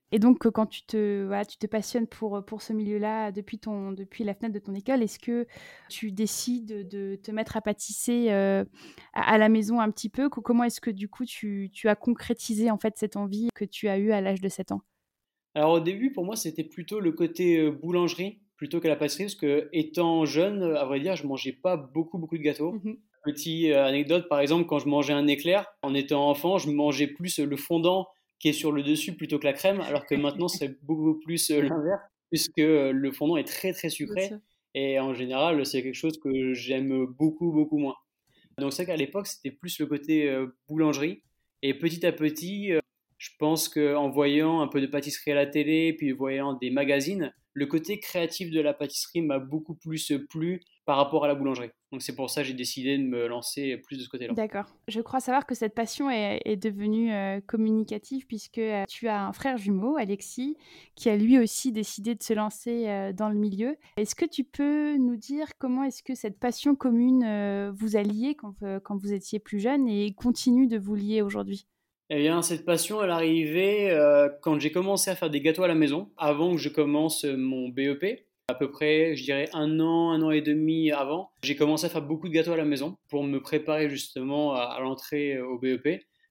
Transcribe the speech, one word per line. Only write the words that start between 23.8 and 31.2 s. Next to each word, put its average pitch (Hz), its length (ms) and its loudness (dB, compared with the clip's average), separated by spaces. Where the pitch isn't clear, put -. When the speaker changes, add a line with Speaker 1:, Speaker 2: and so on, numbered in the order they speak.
Speaker 2:
anecdote, 147 440 2
par 147 100 2
exemple, 160 280 4
quand 151 120 0
je 135 100 -2
mangeais 143 240 2
un 143 140 2
éclair, 160 400 2
en 139 120 -2
étant 143 360 2
enfant, 170 280 2
je 151 120 0
mangeais 147 380 2
plus 175 320 -6
le 143 160 -2
fondant 175 500 2
qui 151 120 4
est - 20 0
sur 156 180 0
le 143 140 0
dessus 151 320 0
plutôt 151 240 -2
que 147 60 -2
la 139 60 4
crème, 190 280 2
alors 143 260 -2
que 143 80 2
maintenant, 147 320 0
c'est 143 340 -6
Speaker 1:
<laughs> 143 40 -20
Speaker 2:
beaucoup 156 340 2
plus, 160 320 -2